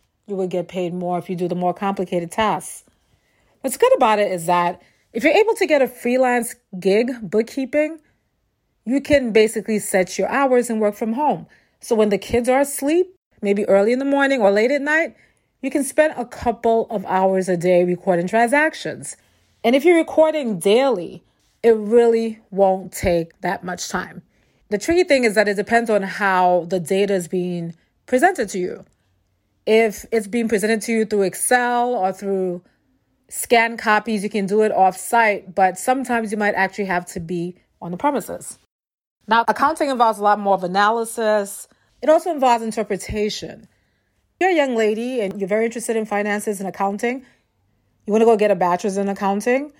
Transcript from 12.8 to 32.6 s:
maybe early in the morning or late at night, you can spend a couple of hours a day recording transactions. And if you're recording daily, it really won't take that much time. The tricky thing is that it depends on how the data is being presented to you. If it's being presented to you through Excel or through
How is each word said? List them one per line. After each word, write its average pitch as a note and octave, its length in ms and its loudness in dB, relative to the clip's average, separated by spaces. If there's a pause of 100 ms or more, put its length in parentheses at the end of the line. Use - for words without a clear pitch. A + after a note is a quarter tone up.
maybe G3+ 300 0
early G3+ 240 4
in B3 60 0
the C#4 60 -4
morning C#4 360 0
or G3+ 80 6
late G#3+ 220 2
at C#4+ 100 0
night, D4+ 340 -2 (460)
you C4+ 80 -6
can C#4+ 140 0
spend D4+ 340 2
a A#3+ 80 -6
couple A3+ 640 0
of G3+ 160 -6
hours F#3+ 420 0
a F#3 80 0
day F3 280 4
recording F3+ 440 0
transactions. A#3 880 0 (480)
And A#3 120 4
if C#4+ 100 2
you're F4 100 8
recording D#4 640 2
daily, G3+ 640 0 (380)
it A3+ 140 6
really A3+ 640 2 (100)
won't F#3+ 420 2
take E3+ 500 -2
that F3+ 220 -6
much F3+ 260 -10
time. F3+ 340 -10 (460)
The G#3 100 -2
tricky E4+ 240 2
thing C#4 200 2
is G#3+ 120 2
that G#3 120 2
it G#3 60 0
depends A3+ 380 0
on G3+ 100 2
how F#3 640 2
the F#3 120 -2
data G3 340 0
is F3 140 -2
being F3 480 -6 (320)
presented C4 420 0
to - 80 -8
you. - 280 -6 (800)
If A3 440 2
it's A3 140 0
being A3+ 220 -2
presented G#3+ 340 0
to A#3 100 -6
you A3 140 0
through G#3 160 0
Excel B3 720 0
or G3 180 0
through F#3 520 -4 (640)